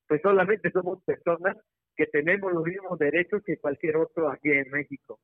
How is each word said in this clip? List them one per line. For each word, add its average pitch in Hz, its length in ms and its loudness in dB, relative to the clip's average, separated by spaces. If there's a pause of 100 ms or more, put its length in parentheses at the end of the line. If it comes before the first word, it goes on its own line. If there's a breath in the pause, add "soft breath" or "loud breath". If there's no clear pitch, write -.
pues 151 140 2
solamente 185 480 2
somos 185 340 -2
personas 170 520 -2 (380)
que 151 120 0
tenemos 180 460 0
los 160 120 0
mismos 180 340 -6
derechos 175 460 0
que 160 140 -4
cualquier 147 380 -2
otro 160 340 0
aquí 143 200 -2
en 139 200 0
México. 135 540 -10